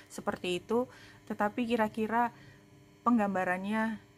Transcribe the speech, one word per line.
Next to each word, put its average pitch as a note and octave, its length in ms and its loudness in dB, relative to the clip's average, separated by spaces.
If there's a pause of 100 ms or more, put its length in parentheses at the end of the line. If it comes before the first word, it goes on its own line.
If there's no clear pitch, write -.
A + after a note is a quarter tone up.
(100)
seperti F3+ 480 -4
itu, A#3+ 320 -2 (400)
tetapi G#3+ 360 -2
kira-kira A3+ 680 0 (720)
penggambarannya G3+ 920 2 (200)